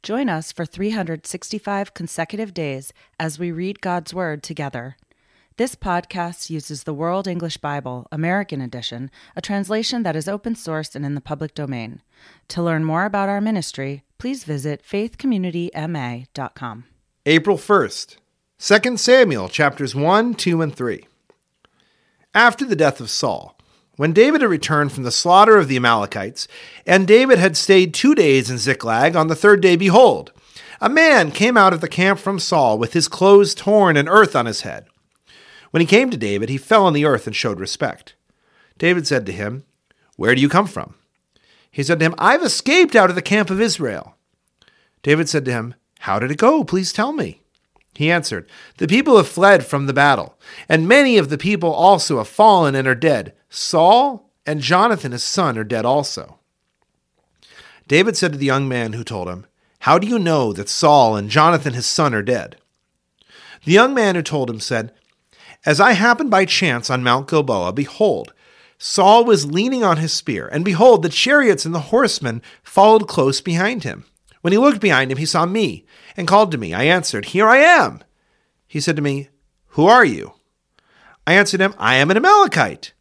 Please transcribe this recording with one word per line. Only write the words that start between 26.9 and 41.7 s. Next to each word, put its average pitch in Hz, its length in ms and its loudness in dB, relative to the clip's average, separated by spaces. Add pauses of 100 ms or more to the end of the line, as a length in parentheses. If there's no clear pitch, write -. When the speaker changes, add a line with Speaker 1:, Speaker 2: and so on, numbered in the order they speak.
Speaker 2:
David 240 320 4
had 175 160 0
stayed 185 380 2
two 294 220 2
days 135 360 2
in 127 60 -6
Ziklag, 127 580 0
on 160 140 2
the 160 60 -2
third 202 260 4
day, 180 160 4
behold, 185 560 4 (480)
a - 80 0
man 277 420 4
came 233 280 0
out 190 160 6
of 165 80 -6
the 175 60 -8
camp 190 300 0
from 196 200 -6
Saul 131 400 0
with 117 160 -4
his 165 140 0
clothes 202 460 4
torn 196 440 2
and 147 100 0
earth 196 260 4
on 120 120 0
his 107 160 -8
head. 71 240 -14 (840)
When 165 120 0
he 165 40 2
came 233 220 4
to 220 80 -6
David, 104 320 -4
he 135 80 -4
fell 202 300 2
on 165 80 2
the 147 100 0
earth 131 220 0
and 110 100 -10
showed 101 240 -6
respect. - 540 -10 (640)
David 170 280 0
said 123 200 -2
to 95 60 -10
him, 104 320 -10 (520)
"Where 113 180 2
do 131 60 0
you 143 80 2
come 180 180 0
from?" - 280 -12 (760)